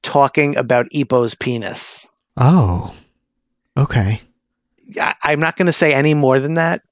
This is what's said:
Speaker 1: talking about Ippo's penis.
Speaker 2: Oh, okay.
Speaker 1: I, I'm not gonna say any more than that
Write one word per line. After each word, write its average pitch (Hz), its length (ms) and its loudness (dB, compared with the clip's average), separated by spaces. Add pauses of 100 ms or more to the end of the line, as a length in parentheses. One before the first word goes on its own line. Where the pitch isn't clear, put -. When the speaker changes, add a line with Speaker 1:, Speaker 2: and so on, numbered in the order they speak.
Speaker 1:
talking 143 540 0
about 123 380 0
Ippo's 127 420 -2
penis. - 720 -8 (300)
Speaker 2:
Oh, 123 580 2 (800)
okay. 110 460 -2 (800)
Speaker 1:
I, - 220 -2
I'm 147 200 0
not 160 160 -2
gonna 180 160 0
say 156 200 2
any 147 200 2
more 135 260 2
than 143 160 -4
that 165 260 -2 (100)